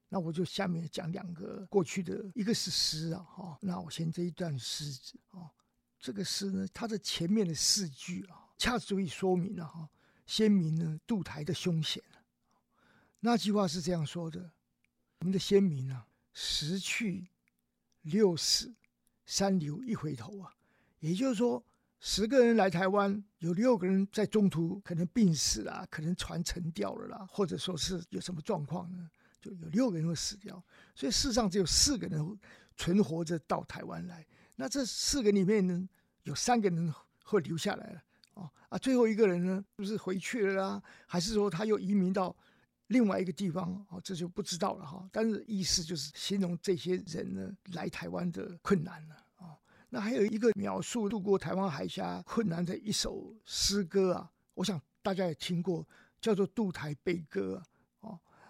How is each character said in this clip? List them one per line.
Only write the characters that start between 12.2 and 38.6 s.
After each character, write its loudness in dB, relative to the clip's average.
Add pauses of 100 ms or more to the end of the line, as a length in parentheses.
那 4
句 2
话 4
是 -4
这 0
样 2
说 -6
的 -10 (720)
：“我 -2
们 2
的 4
先 6
民 2
啊， -8 (260)
十 -2
去 -2 (760)
六 6
死， 2 (540)
三 2
留 -4
一 -2
回 -4
头 -12
啊。” -16 (480)
也 0
就 2
是 2
说， 2 (340)
十 0
个 8
人 8
来 8
台 2
湾， 2 (160)
有 -2
六 6
个 0
人 4
在 0
中 6
途 0
可 -8
能 0
病 6
死 0
啦， -8
可 -8
能 0
船 -4
沉 -4
掉 -4
了 -10
啦， -12
或 0
者 -4
说 -4
是 -4
有 -6
什 -8
么 -6
状 -2
况 -6
呢， -12 (320)
就 -14
有 -12
六 2
个 -4
人 -2
会 -2
死 -6
掉。 -16 (340)
所 -4
以 0
世 2
上 4
只 -2
有 4
四 4
个 -4
人 -4 (360)
存 4
活 0
着 -2
到 -2
台 -12
湾 -10
来。 -14 (300)
那 -6
这 -2
四 0
个 6
里 6
面 4
呢， -2 (340)
有 -6
三 4
个 4
人 0 (300)
会 2
留 -4
下 -2
来 -12
了， -16 (320)
哦， -14 (180)